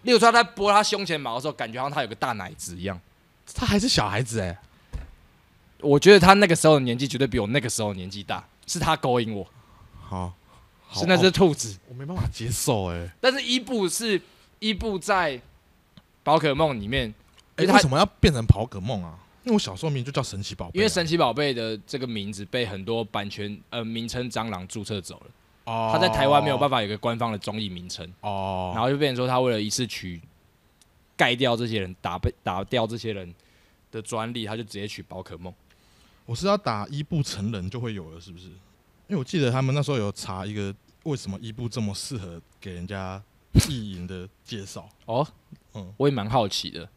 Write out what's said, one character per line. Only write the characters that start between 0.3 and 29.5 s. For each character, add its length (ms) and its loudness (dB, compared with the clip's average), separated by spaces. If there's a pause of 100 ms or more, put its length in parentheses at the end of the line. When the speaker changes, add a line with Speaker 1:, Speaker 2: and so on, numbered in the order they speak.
Speaker 1:
他 120 6
在 80 0
拨 220 0
他 100 8
胸 240 -2
前 120 -2
毛 180 -6
的 40 -4
时 60 -6
候， 60 -2
感 180 -8
觉 100 -8
好 80 -4
像 60 -8
他 80 0
有 60 -4
个 60 -10
大 180 -2
奶 260 -8
子 180 -12
一 60 -10
样。 180 -6 (540)
Speaker 2:
他 120 -2
还 120 4
是 100 2
小 200 2
孩 140 -2
子 180 -4
欸。 160 -4 (1200)
Speaker 1:
我 180 6
觉 140 10
得 80 12
他 140 10
那 120 8
个 100 4
时 100 4
候 80 10
的 60 6
年 180 0
纪 80 -2
绝 100 -6
对 100 2
比 120 0
我 80 2
那 140 0
个 80 -4
时 140 -2
候 60 0
的 60 -4
年 160 -10
纪 120 -12
大， 240 -8 (200)
是 120 -6
他 180 2
勾 220 0
引 160 -2
我。 120 -8 (520)
Speaker 2:
好， 340 -8 (540)
好， 140 -10
Speaker 1:
是 60 -2
那 100 6
只 140 6
兔 240 6
子。 180 -6
Speaker 2:
哦， 160 -16
我 60 -16
没 100 -12
办 100 -10
法 160 -2
接 200 -6
受 360 0
欸。 320 -4
Speaker 1:
但 140 2
是 100 -4
伊 160 0
布 300 -2
是， 320 0 (380)
伊 160 -2
布 240 -4
在 420 0 (840)
宝 160 4
可 160 2
梦 240 2
里 80 -8
面， 260 -2 (440)
Speaker 2:
欸， 60 2
Speaker 1:
因 40 4
为 0 -
他 80 6
Speaker 2:
为 60 10
什 80 2
么 100 2
要 60 6 (160)
变 120 6
成 120 -2
宝 220 6
可 120 -10
梦 240 -4
啊？ 160 -12 (260)
因 60 -4
为 40 4
我 40 4
小 160 -2
时 100 -8
候 40 0
明 80 0
明 80 -2
就 80 -8
叫 100 0
神 200 -6
奇 120 -10
宝 120 -10
贝 40 -12
啊。 40 -14
Speaker 1:
因 80 2
为 60 4
神 180 0
奇 100 0
宝 160 4
贝 220 0
的 200 -4 (120)
这 120 -6
个 80 -4
名 240 -6
字 140 -10
被 220 -2
很 180 -8
多 180 -2
版 260 -4
权， 300 -8 (120)
呃， 120 -6
名 240 -6
称 240 -6
蟑 200 -4
螂 180 -8
注 160 -10
册 160 -6
走 200 -16
了。 60 -20 (380)
Speaker 2:
哦。 280 -2
Speaker 1:
他 60 2
在 100 4
台 200 2
湾 140 6
没 60 0
有 80 2
办 120 2
法 120 2
有 80 -2
个 80 -4
官 220 -2
方 120 -2
的 60 -4
中 240 -6
译 80 -6
名 180 -10
称。 240 -12 (120)
Speaker 2:
哦。 520 -4
Speaker 1:
然 80 -2
后 60 2
就 80 2
变 180 0
成 20 -4
说 120 -2
他 100 2
为 140 2